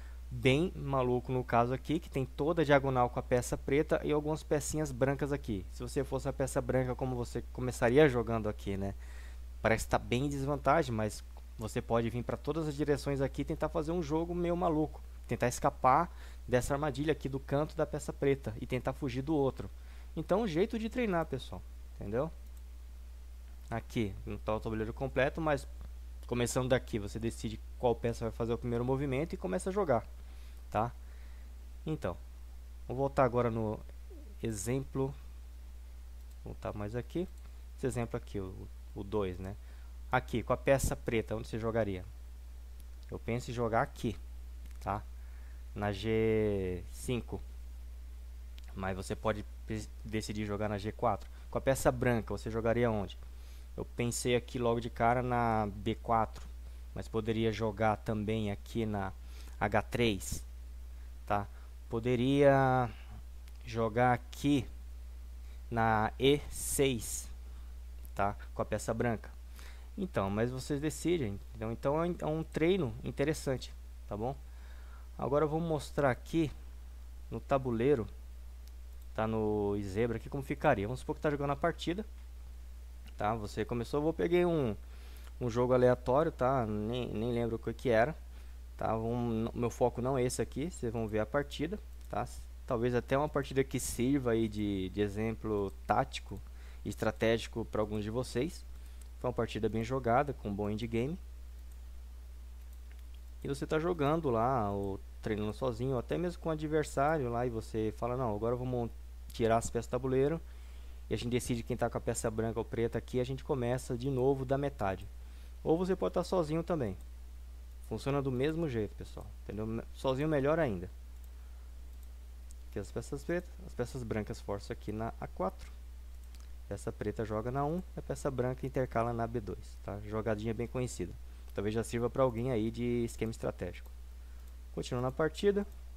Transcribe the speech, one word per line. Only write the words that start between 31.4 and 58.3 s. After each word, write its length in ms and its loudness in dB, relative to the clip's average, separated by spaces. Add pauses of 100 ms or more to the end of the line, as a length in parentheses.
Então, 300 -2 (720)
vou 80 -4
voltar 300 6
agora 260 4
no 260 0 (640)
exemplo. 720 0 (1300)
Voltar 280 -6
mais 220 -4
aqui. 320 -4 (500)
Esse 80 -2
exemplo 300 0
aqui, 240 -6
o, 140 -4 (420)
o 80 -6
dois, 340 0
né? 200 -6 (520)
Aqui, 320 2
com 120 2
a 40 2
peça 380 4
preta, 400 0
onde 140 -4
você 100 -4
jogaria? 460 0 (1080)
Eu 80 -4
penso 320 -2
em 20 -4
jogar 280 4
aqui, 340 -2 (640)
tá? 240 -2 (720)
Na 160 0
G 960 2
cinco. 520 -4 (1300)
Mas 220 -2
você 180 -4
pode 320 0 (200)
pe-, 240 -4 (160)
decidir 400 -2
jogar 240 0
na 80 0
G 160 -2
quatro. 360 2 (220)
Com 60 0
a 40 -4
peça 300 4
branca, 420 2
você 160 -4
jogaria 400 4
onde? 280 0 (580)
Eu 100 -4
pensei 500 2
aqui 220 0
logo 240 4
de 80 -2
cara 320 4
na 500 4
B 220 0
quatro, 540 2 (480)
mas 120 -6
poderia 440 2
jogar 460 2
também 520 0